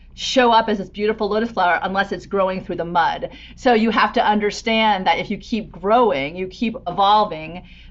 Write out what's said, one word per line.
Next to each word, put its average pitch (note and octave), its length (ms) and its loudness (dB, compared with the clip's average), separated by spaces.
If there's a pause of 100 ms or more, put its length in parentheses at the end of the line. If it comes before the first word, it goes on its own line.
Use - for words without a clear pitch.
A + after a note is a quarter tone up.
(140)
show B3 380 2
up A3+ 180 4
as G#3 80 -2
this F#3+ 120 -10
beautiful G#3 400 -2
lotus G#3+ 220 -2
flower F3 300 2
unless F#3+ 300 -2
it's - 160 -8
growing F#3+ 360 -2
through F3 120 -8
the E3+ 100 -4
mud. E3 440 -2 (260)
So B3 180 2
you A3+ 180 2
have G#3+ 220 2
to A#3 100 2
understand G#3 840 0
that E3+ 100 2
if F3+ 140 -6
you G3+ 80 -4
keep - 320 -8
growing, F3+ 640 2
you F#3 120 -6
keep A3+ 280 -6 (120)
evolving, F3+ 760 0 (280)